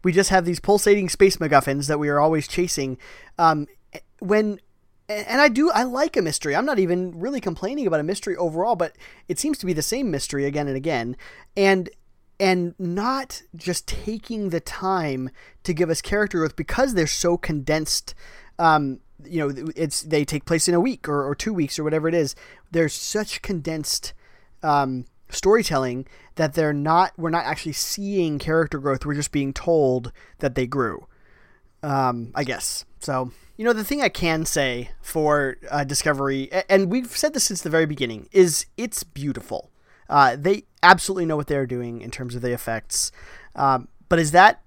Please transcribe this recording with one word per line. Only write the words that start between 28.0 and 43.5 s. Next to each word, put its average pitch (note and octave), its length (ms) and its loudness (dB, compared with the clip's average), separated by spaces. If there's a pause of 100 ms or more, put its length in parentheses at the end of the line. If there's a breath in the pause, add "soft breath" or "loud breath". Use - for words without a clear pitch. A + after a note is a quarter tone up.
character D#3+ 380 0
growth. C#3+ 280 -2
We're D3 80 -2
just C#3+ 180 -4
being C#3 200 -2
told C3 580 2 (280 soft breath)
that C3 180 -2
they B2+ 100 -2
grew, B2 400 -4 (760 soft breath)
um, B2+ 520 -2
I D3 100 -2
guess. - 400 -6 (160)
So, C3 300 -4 (260 soft breath)
you A3 80 -8
know, A#3+ 80 4
the G#3+ 120 -2
thing F#3+ 180 -2
I A3+ 60 2
can D#3+ 360 0
say B2 460 -2 (100)
for, D3 560 0 (140)
uh, C#3+ 140 -2
Discovery, C#3 680 -2
a-, F#3 180 -2
and F#3+ 200 4
we've B3 260 -4
said D4+ 180 0
this B3+ 100 0
since G3 180 -4
the E3 80 -6
very D#3+ 160 4
beginning, C3 460 -6
is F3+ 340 6 (100)
it's - 280 -6
beautiful. - 680 -8 (380 soft breath)
Uh, C3+ 280 6
they F#3 280 0 (180)
absolutely F#3 420 6
know D#3+ 120 0
what D3 100 -2
they're C#3 200 0
doing A#2+ 360 -8
in C#3 80 -12
terms B2 240 -10
of A#2+ 80 -6
the B2 100 -2
effects. - 580 -4 (440 loud breath)